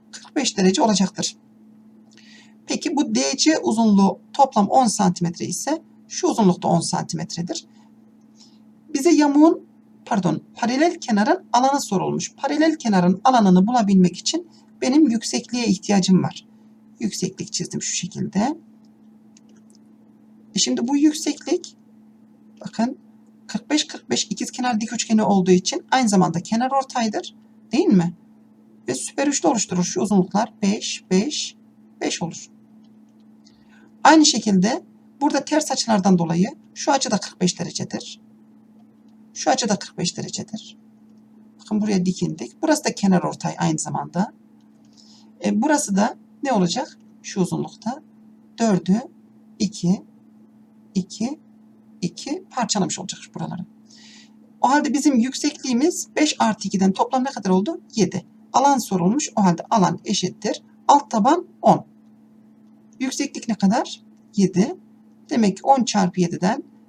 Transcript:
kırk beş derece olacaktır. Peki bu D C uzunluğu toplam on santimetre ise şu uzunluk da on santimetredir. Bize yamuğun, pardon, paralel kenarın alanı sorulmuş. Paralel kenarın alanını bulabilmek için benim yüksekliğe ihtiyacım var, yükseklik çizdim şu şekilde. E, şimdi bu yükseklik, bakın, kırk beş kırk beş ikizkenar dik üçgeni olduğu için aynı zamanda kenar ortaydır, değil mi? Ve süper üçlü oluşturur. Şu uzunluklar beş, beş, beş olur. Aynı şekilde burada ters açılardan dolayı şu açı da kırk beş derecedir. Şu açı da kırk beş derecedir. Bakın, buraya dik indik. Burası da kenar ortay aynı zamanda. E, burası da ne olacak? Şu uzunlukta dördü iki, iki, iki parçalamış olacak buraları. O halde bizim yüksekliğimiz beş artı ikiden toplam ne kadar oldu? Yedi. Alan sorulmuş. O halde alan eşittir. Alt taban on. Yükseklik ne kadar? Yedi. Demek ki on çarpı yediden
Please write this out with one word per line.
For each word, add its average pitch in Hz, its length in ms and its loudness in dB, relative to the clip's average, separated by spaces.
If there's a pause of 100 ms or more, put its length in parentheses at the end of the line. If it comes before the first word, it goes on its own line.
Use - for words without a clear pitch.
(120)
kırk - 240 -20
beş - 200 -4
derece 190 260 2
olacaktır. 196 540 0 (1300)
Peki - 300 -4
bu 226 180 -2
D 254 60 0 (160)
C 311 220 2
uzunluğu 214 600 2 (140)
toplam 262 360 2
on 262 180 4
santimetre 180 580 -2
ise 277 380 -4 (260)
şu - 180 -4
uzunluk 208 360 2
da 170 60 -2
on 165 120 2
santimetredir. - 840 -8 (1300)
Bize 311 160 2
yamuğun, 294 560 4 (380)
pardon, 175 380 -2 (120)
paralel 277 460 0
kenarın 233 520 0
alanı 269 280 2
sorulmuş. 160 560 -4
Paralel 311 400 0
kenarın 185 480 2
alanını 202 420 6
bulabilmek 196 500 2
için - 320 -6 (340)
benim 262 280 4
yüksekliğe 233 560 -4
ihtiyacım 185 560 2
var, - 240 -8 (540)
yükseklik - 520 -8
çizdim - 300 -8
şu - 120 -6
şekilde. 208 640 -4 (2000)
E, 190 40 -6
şimdi 247 300 -2
bu 285 80 0
yükseklik, 302 800 -2 (840)
bakın, - 380 -6 (480)
kırk - 240 -10
beş 302 160 0
kırk - 240 -18
beş 240 140 -2
ikizkenar 247 560 -4
dik 226 120 -6
üçgeni 220 300 0
olduğu 190 280 2
için 185 400 2
aynı 254 180 2
zamanda 175 320 2
kenar 240 300 -2
ortaydır, 254 640 -4 (380)
değil 339 140 2
mi? 180 280 4 (720)
Ve - 60 -4
süper - 320 -6
üçlü 302 220 0
oluşturur. 190 360 0
Şu 180 160 -4
uzunluklar 202 520 0 (100)
beş, - 480 -4
beş, 214 460 -2 (440)
beş - 220 -4
olur. - 240 -10 (1600)
Aynı 302 220 8
şekilde 214 560 2 (380)
burada 285 240 0
ters - 260 -2
açılardan 196 480 2
dolayı 170 300 0 (260)
şu - 180 -2
açı 269 180 0
da 208 80 0
kırk - 220 -14
beş 180 180 0
derecedir. - 640 -10 (1120)
Şu - 160 -2
açı - 180 0
da 202 80 0
kırk - 220 -16
beş 175 180 -6
derecedir. - 600 -12 (840)
Bakın, 208 200 -4
buraya 196 260 0
dik 185 160 -4
indik. - 400 -8
Burası - 220 0
da 226 100 -2
kenar 185 280 2
ortay 156 360 -6
aynı 160 200 -2
zamanda. 147 540 -6 (1120)
E, 208 180 0
burası 285 340 0
da 226 200 0 (260)
ne 277 100 -2
olacak? 196 460 -2 (240)
Şu - 180 -6
uzunlukta 170 640 -6 (560)
dördü 208 420 0 (580)
iki, 185 440 -2 (920)
iki, 220 460 -6 (640)
iki 277 480 -8
parçalamış - 480 -2
olacak - 220 -14 (140)
buraları. - 320 -10 (960)
O 240 100 2
halde 294 220 2
bizim 277 260 2
yüksekliğimiz 262 960 -2
beş 302 220 0
artı 220 300 -2
ikiden 190 240 2
toplam 254 320 0
ne 269 60 -4
kadar 208 200 -4
oldu? 208 300 0 (140)
Yedi. 190 320 -2 (260)
Alan 269 260 4
sorulmuş. 196 580 -2
O 214 60 2
halde 170 280 2
alan 180 340 0
eşittir. - 580 -6 (260)
Alt 285 220 4
taban 247 360 2 (160)
on. 160 240 4 (1120)
Yükseklik 262 480 -6
ne 214 60 -2
kadar? 220 480 0 (340)
Yedi. 196 400 2 (540)
Demek 214 260 2
ki - 60 -16
on 269 220 4
çarpı 185 360 0
yediden 180 420 -2 (260)